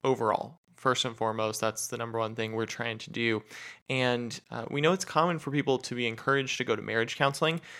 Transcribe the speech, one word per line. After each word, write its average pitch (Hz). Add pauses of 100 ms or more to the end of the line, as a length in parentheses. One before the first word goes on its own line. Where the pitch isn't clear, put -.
overall. 117 (160)
First 127
and 117
foremost, 110
that's 110
the 120
number 117
one 113
thing 110
we're 113
trying 113
to -
do. 113 (440)
And, 123 (100)
uh, 117
we 143
know 156
it's 185
common 165
for 139
people 135
to -
be 120
encouraged 131
to 127
go 117
to 104
marriage 110
counseling 160 (200)